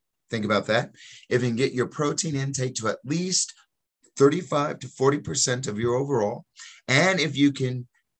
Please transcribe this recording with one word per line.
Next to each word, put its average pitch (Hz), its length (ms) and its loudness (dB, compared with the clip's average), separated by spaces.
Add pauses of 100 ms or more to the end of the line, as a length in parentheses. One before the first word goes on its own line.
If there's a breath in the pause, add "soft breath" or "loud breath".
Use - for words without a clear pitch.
(320)
think 110 140 -2
about 104 200 0
that. 113 240 0 (400 loud breath)
If 123 140 2
you 123 60 0
can 113 60 -2
get 135 180 0
your 123 140 0
protein 151 480 -4
intake 135 400 -4
to 110 120 -4
at 101 180 -2
least 180 480 -2 (640 soft breath)
thirty-five 147 600 2
to 123 80 -12
forty 139 320 2
percent 131 480 -2
of 104 120 -4
your 120 160 0
overall, 127 480 0 (440 loud breath)
and 170 320 4
if 139 180 -2
you 143 140 6
can 127 360 -4 (320)